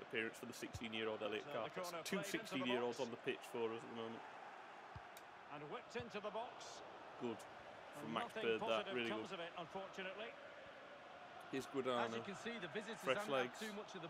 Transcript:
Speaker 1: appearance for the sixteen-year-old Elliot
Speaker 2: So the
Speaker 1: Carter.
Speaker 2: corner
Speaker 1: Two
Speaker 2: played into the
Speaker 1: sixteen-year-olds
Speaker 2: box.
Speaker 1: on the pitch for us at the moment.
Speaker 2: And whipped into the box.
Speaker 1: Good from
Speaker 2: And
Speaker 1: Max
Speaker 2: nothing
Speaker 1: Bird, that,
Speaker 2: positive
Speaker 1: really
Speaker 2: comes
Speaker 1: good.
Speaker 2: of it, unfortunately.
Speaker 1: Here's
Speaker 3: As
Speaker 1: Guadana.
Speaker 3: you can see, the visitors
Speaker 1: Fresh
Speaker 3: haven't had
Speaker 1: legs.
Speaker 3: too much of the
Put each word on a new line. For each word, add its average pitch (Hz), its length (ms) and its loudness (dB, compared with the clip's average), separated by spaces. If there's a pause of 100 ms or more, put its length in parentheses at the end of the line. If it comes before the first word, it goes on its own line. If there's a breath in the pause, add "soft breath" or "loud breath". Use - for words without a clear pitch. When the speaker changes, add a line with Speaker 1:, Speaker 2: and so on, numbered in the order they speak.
Speaker 1:
appearance 113 340 2
for - 100 -8
the 117 60 -6
sixteen-year-old 110 720 0
Elliot 107 240 2
Speaker 2:
So 131 160 0
the 107 80 -2
Speaker 1:
Carter. 185 100 -2
Speaker 2:
corner 170 220 -2
Speaker 1:
Two - 160 4
Speaker 2:
played - 80 2
into - 0 -
the 180 160 4
Speaker 1:
sixteen-year-olds 123 560 4
Speaker 2:
box. 127 80 4
Speaker 1:
on 117 80 0
the - 80 -6
pitch 131 160 2 (140)
for 113 180 4
us 113 80 0
at 120 160 -8
the - 0 -
moment. 113 280 -2 (1300)
Speaker 2:
And 147 160 -6
whipped 240 240 -4
into 226 240 -2
the 208 160 0
box. - 480 -4 (400)
Speaker 1:
Good 113 160 2
from - 640 -10
Speaker 2:
And 113 100 -2
Speaker 1:
Max 110 220 2
Speaker 2:
nothing - 80 0
Speaker 1:
Bird, 113 160 6
that, 107 80 2
Speaker 2:
positive 110 260 6
Speaker 1:
really 120 160 4
Speaker 2:
comes 110 220 0
Speaker 1:
good. 190 80 -2
Speaker 2:
of 170 80 -2
it, 175 100 -8
unfortunately. 190 720 -4 (1300)
Speaker 1:
Here's 131 160 0
Speaker 3:
As - 20 -10
Speaker 1:
Guadana. 120 460 4
Speaker 3:
you 113 80 -2
can 190 160 -2
see, 233 160 -2
the 180 160 -4
visitors 220 320 -2
Speaker 1:
Fresh 131 160 8
Speaker 3:
haven't - 80 0
had 127 240 4
Speaker 1:
legs. - 80 -8
Speaker 3:
too 220 160 -2
much 208 160 -6
of 185 80 -6
the 156 80 -4